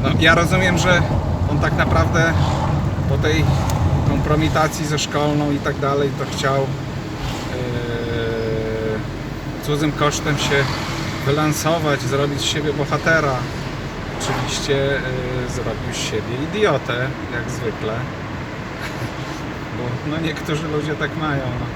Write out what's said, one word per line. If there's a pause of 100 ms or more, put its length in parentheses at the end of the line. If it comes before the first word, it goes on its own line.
no, (100)
ja
rozumiem,
że (500)
on
tak
naprawdę (760)
po
tej (640)
kompromitacji
ze
szkolną
i
tak
dalej, (100)
to
chciał,
e, (3000)
cudzym
kosztem
się (600)
wylansować,
zrobić
z
siebie
bohatera. (880)
Oczywiście,
e, (500)
zrobił
z
siebie (160)
idiotę, (260)
jak
zwykle.
<laughs>
Bo, (260)
no,
niektórzy
ludzie
tak
mają, (160)
no. (100)